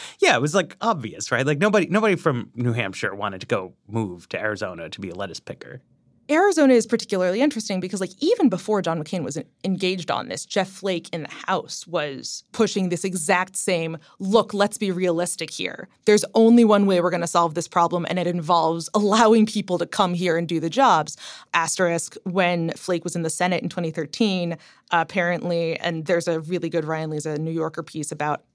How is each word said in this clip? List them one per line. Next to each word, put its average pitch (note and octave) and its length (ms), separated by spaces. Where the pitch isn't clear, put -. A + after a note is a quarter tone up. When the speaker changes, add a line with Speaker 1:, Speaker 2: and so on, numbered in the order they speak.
Speaker 1:
yeah, E4 160
it A#2+ 60
was, D3 120
like, F#3 280
obvious, D#3+ 500
right? C3 160
Like, D3 100
nobody, G3 300
nobody G3+ 280
from C3 380
New A#2+ 200
Hampshire G2+ 420
wanted G2+ 260
to - 60
go F#2+ 260
move G2+ 420
to F2 100
Arizona F#2+ 500
to - 120
be F#2+ 80
a E2+ 60
lettuce F#2+ 240
picker. - 420
Speaker 2:
Arizona D#4+ 460
is A3 140
particularly F#3 520
interesting A3+ 400
because, F#3+ 220
like, F#3 80
even F#4+ 300
before F#3+ 320
John E3 180
McCain D#3 240
was D3 140
en-, - 80
engaged F#3 460
on - 180
this, - 160
Jeff F#3+ 240
Flake F#3+ 460
in E3 80
the C#3+ 80
House - 560
was D3 680
pushing G3 380
this E3+ 140
exact F#3 520
same, E3 440
"Look, G3 340
let's G#3 280
be G#3 100
realistic F3 600
here. - 360
There's G#3 280
only A3+ 320
one G3+ 220
way F#3+ 120
we're E3+ 120
gonna E3+ 160
solve E3+ 260
this - 140
problem, E3+ 420
and F3+ 80
it F3 80
involves E3+ 680
allowing G#3+ 500
people G3 320
to E3+ 80
come F3+ 300
here F3 200
and E3+ 120
do E3 120
the D#3+ 80
jobs." F3+ 480
Asterisk, E3+ 720
when F3 480
Flake F3 320
was E3+ 120
in E3+ 60
the E3 80
Senate F3+ 320
in F3 80
twenty E3+ 220
thirteen, E3+ 680
apparently, E3+ 880
and D#3+ 280
there's E3+ 200
a E3 120
really E3 300
good D#3+ 160
Ryan D#3+ 260
Leza D3+ 260
New D#3+ 140
Yorker D#3+ 320
piece D#3 280
about D3 320